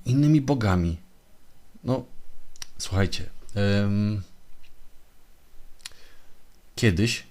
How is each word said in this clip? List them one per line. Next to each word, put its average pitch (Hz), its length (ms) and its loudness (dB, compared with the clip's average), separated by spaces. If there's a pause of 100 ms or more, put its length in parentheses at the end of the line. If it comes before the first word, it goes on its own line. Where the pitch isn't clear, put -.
innymi 147 360 6
bogami? 95 560 2 (840)
No, 123 220 0 (720)
słuchajcie, 92 520 0 (260)
em, 101 680 2 (2500)
kiedyś, 104 560 2